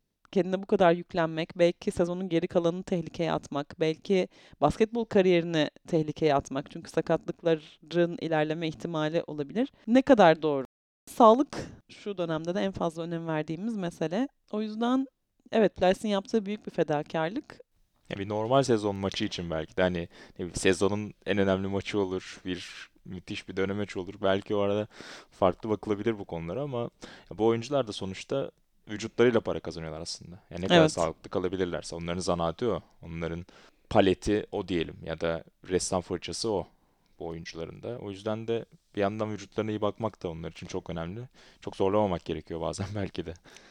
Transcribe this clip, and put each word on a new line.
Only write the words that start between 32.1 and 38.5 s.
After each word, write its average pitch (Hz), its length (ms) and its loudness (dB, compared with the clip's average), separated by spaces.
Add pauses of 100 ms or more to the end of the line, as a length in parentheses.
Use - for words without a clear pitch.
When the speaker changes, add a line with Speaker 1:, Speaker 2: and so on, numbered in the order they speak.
Speaker 2:
zanaatı 87 540 -2
o. 80 80 -4 (200)
Onların 82 440 -8 (440)
paleti 104 640 4
o 98 160 -4
diyelim 80 280 -2 (100)
ya 82 160 -8
da 82 220 -2 (260)
ressam 92 320 0
fırçası 90 500 -6
o 87 160 -2 (520)
bu 85 80 -8
oyuncuların 82 560 -12
da. 117 140 -10
O 104 140 -10
yüzden 107 360 -6
de 113 180 -2 (300)